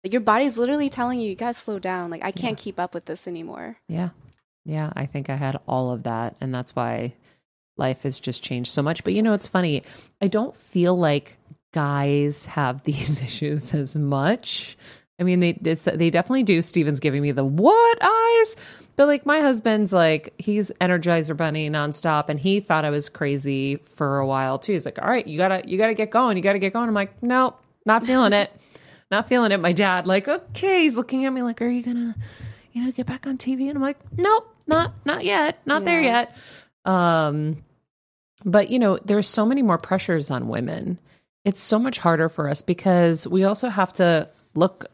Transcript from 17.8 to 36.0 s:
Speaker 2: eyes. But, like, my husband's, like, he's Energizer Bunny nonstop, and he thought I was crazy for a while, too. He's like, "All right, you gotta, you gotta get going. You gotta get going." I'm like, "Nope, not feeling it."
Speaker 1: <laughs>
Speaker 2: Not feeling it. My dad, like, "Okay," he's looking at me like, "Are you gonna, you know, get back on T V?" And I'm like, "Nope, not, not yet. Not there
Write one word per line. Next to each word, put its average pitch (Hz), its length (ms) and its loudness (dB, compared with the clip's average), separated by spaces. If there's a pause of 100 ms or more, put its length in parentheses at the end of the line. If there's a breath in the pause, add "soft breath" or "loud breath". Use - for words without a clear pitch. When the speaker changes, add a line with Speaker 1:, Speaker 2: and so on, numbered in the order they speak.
Speaker 2:
eyes. 453 540 4 (400 loud breath)
But, 285 120 6
like, 285 180 2
my 294 160 2
husband's, 214 500 2
like, 160 460 2
he's 208 420 -2
Energizer 170 560 2
Bunny 156 340 -2
nonstop, 151 600 -2
and 147 100 -4
he 196 220 2
thought 156 240 0
I 147 60 0
was 147 180 -2
crazy 139 680 -2 (200)
for 139 240 0
a 135 80 0
while, 135 300 -2
too. 208 140 -6
He's 170 140 -2
like, - 160 -10
"All - 80 -2
right, 240 180 0
you 151 100 -8
gotta, 185 280 0
you 185 120 -4
gotta 220 160 2
get 214 180 -2
going. 226 260 2
You 175 60 -2
gotta 196 160 2
get 190 140 -2
going." 233 140 -2
I'm 220 80 -2
like, 202 260 -4
"Nope, 254 380 0 (260)
not 220 200 4
feeling 247 280 4
it." 202 240 2
Speaker 1:
<laughs> - 40 -20 (500 loud breath)
Speaker 2:
Not 214 180 -2
feeling 240 220 4
it. 202 80 2
My 170 120 2
dad, 180 360 2
like, 196 200 2
"Okay," 359 540 0
he's 269 160 2
looking 262 280 -2
at 269 60 0
me 254 120 -4
like, 233 180 -4
"Are 240 80 0
you 247 140 -2
gonna, 240 320 -4 (580 loud breath)
you 240 100 -4
know, 254 80 -2
get 247 140 -6
back 254 220 -10
on 262 100 -4
T 262 180 -4
V?" 269 140 -2
And 294 80 -6
I'm 269 40 -2
like, 277 180 -2 (180)
"Nope, 427 340 2 (140)
not, 320 280 2 (120)
not 294 180 -2
yet. 339 440 0
Not 294 180 0
there 339 160 2